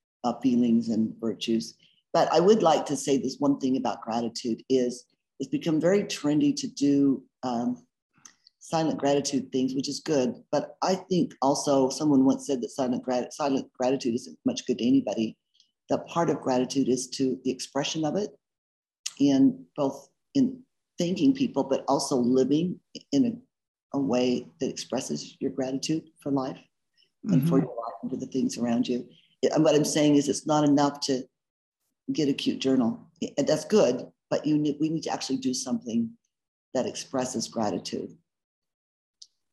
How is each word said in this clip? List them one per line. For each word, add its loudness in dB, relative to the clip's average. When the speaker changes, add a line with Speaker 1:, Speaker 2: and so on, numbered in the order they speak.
Speaker 1:
uh, 0
feelings 4
and 0
virtues. -4
But 2
I 4
would 6
like 4
to -2
say 0
this -4
one 2
thing 0
about -4
gratitude -4
is 0
it's -8
become -2
very 2
trendy 0
to -6
do, 2
um, -4
silent -2
gratitude 0
things, 0
which -4
is -8
good. 0
But -4
I 0
think 0
also 2
someone 4
once 2
said -2
that -6
silent -4
grat-, -2
silent -2
gratitude -2
isn't -10
much -4
good -2
to -2
anybody. 0
That -4
part -2
of -2
gratitude 0
is 0
to -2
the -2
expression -4
of -2
it -4
in 4
both -4
in 0
thanking 2
people, -2
but -2
also 0
living 0
in 4
a, -4
a -2
way 0
that -2
expresses -8
your -4
gratitude -4
for -6
life -4
and 2
for 2
Speaker 2:
Mm-hmm. 2
Speaker 1:
your -10
life -8
and -8
for -6
the -8
things -4
around 0
you. -4
And 2
what 4
I'm 4
saying 4
is 2
it's -2
not 2
enough 2
to -2
get 0
a 4
cute -2
journal. 0
And 0
that's 0
good, 2
but -2
you 2
need, 0
we 0
need -4
to -6
actually -4
do -2
something -2
that 0
expresses -6
gratitude. -6